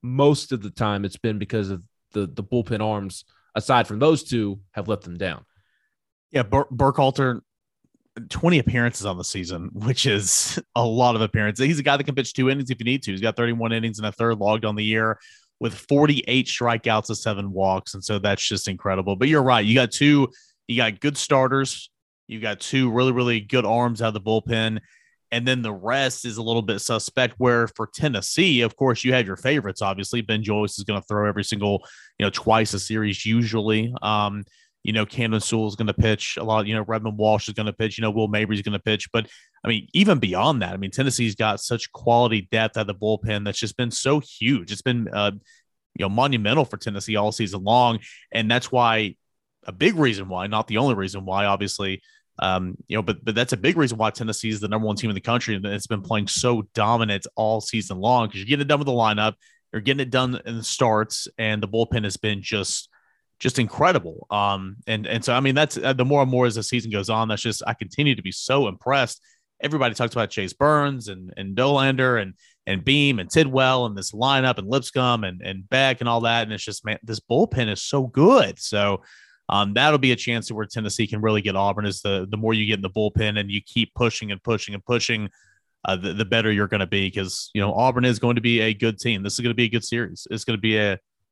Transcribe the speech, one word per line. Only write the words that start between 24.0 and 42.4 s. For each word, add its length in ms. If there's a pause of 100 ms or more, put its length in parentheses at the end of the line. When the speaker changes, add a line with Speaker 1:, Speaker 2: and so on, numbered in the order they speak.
Speaker 2:
out 80
of 60
the 80
bullpen. 580 (520)
And 140
then 140
the 120
rest 520
is 140
a 40
little 200
bit 160
suspect, 580
where 320
for 240
Tennessee, 680
of 120
course, 300
you 80
have 140
your 100
favorites. 460
Obviously, 400
Ben 200
Joyce 360
is 60
gonna 180
throw 260
every 160
single, 420 (320)
you 60
know, 60
twice 420
a 80
series 460
usually. 760
Um, 440 (380)
you 120
know, 100
Camden 360
Sewell 280
is 80
gonna 160
pitch 460
a 40
lot. 240
You 80
know, 120
Redmond 320
Walsh 300
is 60
gonna 180
pitch. 260
You 40
know, 80
Will 180
Mabry's 340
gonna 160
pitch. 340
But, 160 (340)
I 60
mean, 240
even 260
beyond 440
that, 100
I 60
mean, 120
Tennessee's 440
got 260
such 320
quality 580